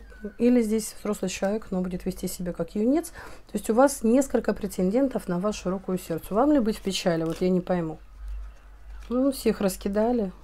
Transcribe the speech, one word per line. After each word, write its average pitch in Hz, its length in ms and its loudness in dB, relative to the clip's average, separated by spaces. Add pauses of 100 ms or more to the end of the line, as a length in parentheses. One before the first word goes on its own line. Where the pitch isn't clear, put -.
(380)
Или 247 240 4
здесь 220 360 -2
взрослый 202 320 -4
человек, 202 400 -2
но 185 120 -2
будет 180 240 -4
вести 185 240 -4
себя 175 240 -6
как - 220 -6
юнец. 262 340 2
То - 460 -12
есть 208 140 -4
у 220 40 4
вас 277 300 6
несколько 233 500 4
претендентов 202 720 0
на 175 100 0
вашу 202 320 -2
руку 190 220 -4
и 185 60 0
сердце. 165 360 -6
Вам 277 200 4
ли 294 60 6
быть 214 180 0
в - 40 -16
печали? 170 440 0
Вот 165 160 -4
я 185 80 4
не 185 100 4
пойму. 170 400 -2 (1080)
Ну, 262 240 2
всех 220 260 0
раскидали. 208 720 0 (120)